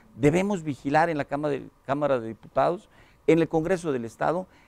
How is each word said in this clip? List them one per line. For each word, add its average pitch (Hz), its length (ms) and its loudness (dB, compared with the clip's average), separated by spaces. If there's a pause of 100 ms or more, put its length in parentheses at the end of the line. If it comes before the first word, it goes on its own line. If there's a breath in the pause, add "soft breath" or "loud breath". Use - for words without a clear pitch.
(160 soft breath)
Debemos 175 460 2
vigilar 151 460 0
en 156 100 -4
la 135 60 -4
Cámara 143 300 -4
de, 117 140 -8 (180)
Cámara 139 340 0
de 113 80 -8
Diputados, 143 600 -2 (380 soft breath)
en 160 120 6
el 160 100 2
Congreso 170 440 -2
del 120 120 -4
Estado, 151 420 -4 (220 soft breath)